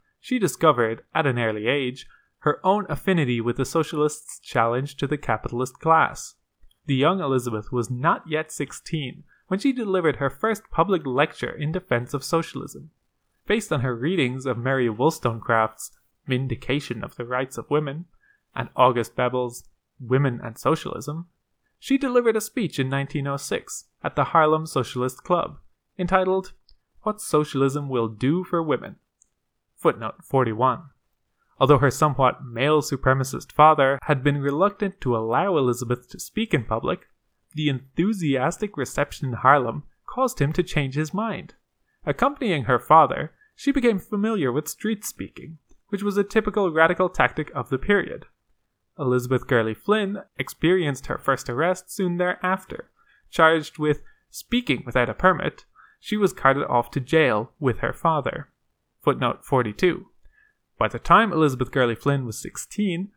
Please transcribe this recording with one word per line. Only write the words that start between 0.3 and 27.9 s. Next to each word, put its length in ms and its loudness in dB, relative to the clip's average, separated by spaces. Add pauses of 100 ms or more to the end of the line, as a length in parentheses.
discovered, 640 2 (120)
at 120 0
an 140 2
early 260 -2
age, 400 -2 (360)
her 220 -2
own 260 2
affinity 520 0
with 160 -2
the 80 0
socialists' 760 -2
challenge 580 -2
to 100 -4
the 100 -2
capitalist 600 -4
class. 560 0 (500)
The 100 0
young 260 2
Elizabeth 500 -2
was 180 -2
not 380 -2
yet 240 -4
sixteen 720 -8 (240)
when 120 -2
she 140 0
delivered 440 0
her 120 0
first 320 -2 (100)
public 360 0
lecture 440 0
in 200 -6
defense 420 -2
of 100 -6
socialism. 680 -6 (560)
Based 260 -2
on 80 0
her 140 -2
readings 500 -2
of 140 -2
Mary 300 0
Wollstonecraft's 1000 0 (360)
Vindication 760 -4
of 120 -12
the 100 -8
Rights 320 -6
of 140 -8
Women 340 -2 (480)
and 220 -6
August 400 4
Bebel's 480 -4 (360)
Women 440 0
and 160 -12
Socialism, 680 -4 (540)
she 180 0
delivered 380 2
a 60 0
speech 360 -4
in 100 0
nineteen 380 -4
oh 120 -4
six 480 -8 (180)
at 120 -6
the 100 2
Harlem 420 2
Socialist 560 -4
Club, 340 -2 (400)
entitled, 560 0 (480)
"What 180 -4
Socialism 680 0
Will 180 0